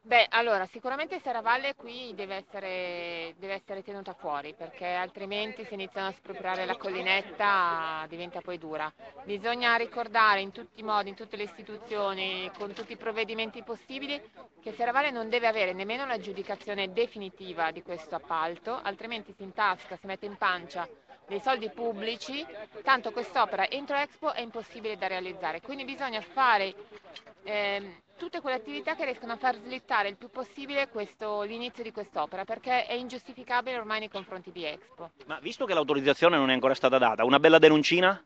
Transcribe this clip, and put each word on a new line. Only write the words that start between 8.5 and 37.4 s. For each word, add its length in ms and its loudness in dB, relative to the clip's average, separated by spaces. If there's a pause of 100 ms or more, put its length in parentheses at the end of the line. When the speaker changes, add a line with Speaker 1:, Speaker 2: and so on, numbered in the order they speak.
Speaker 1:
dura. 340 -6 (340)
Bisogna 520 2
ricordare 640 4
in 100 -4
tutti 300 -16
i 20 -12
modi, 280 0
in 40 -10
tutte 220 -12
le 60 -4
istituzioni, 1120 -4
con 160 -8
tutti 200 -10
i 40 -12
provvedimenti 680 -4
possibili, 560 -8 (440)
che 100 -10
Serravalle 380 2
non 180 -4
deve 180 2
avere 280 4
nemmeno 320 -4
l'aggiudicazione 840 -4
definitiva 800 -2
di 120 -10
questo 320 -10
appalto, 680 -4
altrimenti 540 -8
si 60 -14
intasca, 540 -2
si 100 -16
mette 180 -8
in 140 -8
pancia 500 0 (380)
dei 160 -6
soldi 260 0
pubblici, 760 -6 (360)
tanto 280 2
quest'opera 580 0
entro 300 -4
Expo 340 -2
è 80 -4
impossibile 560 -8
da 100 -4
realizzare, 540 -4
quindi 240 -8
bisogna 380 -6
fare, 520 4 (680)
ehm, 520 -4 (200)
tutte 240 -8
quelle 160 -2
attività 400 -6
che 80 -4
riescono 280 -6
a 40 -6
far 200 0
slittare 520 -2
il 80 -8
più 140 -18
possibile 580 -4
questo, 540 -4
l'inizio 420 -8
di 80 -10
quest'opera, 520 -4
perché 420 0
è 80 -4
ingiustificabile 840 -4
ormai 220 -2
nei 80 -8
confronti 420 -10
di 140 -8
Expo. 460 -8 (160)
Speaker 2:
Ma 120 -6
visto 280 -4
che 80 2
l'autorizzazione 600 6
non 140 6
è 40 8
ancora 200 4
stata 240 6
data, 260 6
una 140 6
bella 200 10